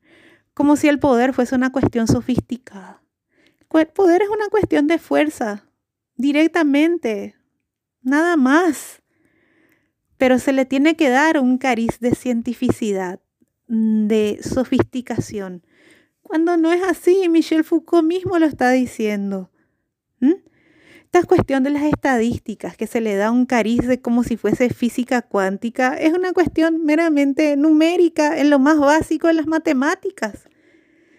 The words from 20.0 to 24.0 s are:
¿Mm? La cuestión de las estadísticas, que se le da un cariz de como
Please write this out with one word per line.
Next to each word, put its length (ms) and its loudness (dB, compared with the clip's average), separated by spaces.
¿Mm? 280 0
La 60 4
cuestión 400 2
de 80 -2
las 100 -2
estadísticas, 960 -2
que 80 -8
se 160 -4
le 140 -2
da 160 0
un 160 2
cariz 400 0
de 120 0
como 240 -2